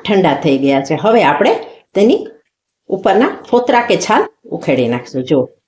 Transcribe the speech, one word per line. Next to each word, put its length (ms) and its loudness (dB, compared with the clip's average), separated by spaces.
ઠંડા 360 2
થઈ 180 2
ગયા 220 2
છે. 140 -4
હવે 300 2
આપણે 280 2
તેની 320 2
ઉપરના 640 -2
ફોતરા 360 2
કે 100 2
છાલ 260 0
ઉખેડી 440 -2
નાખશું. 340 -6
જુઓ, 220 0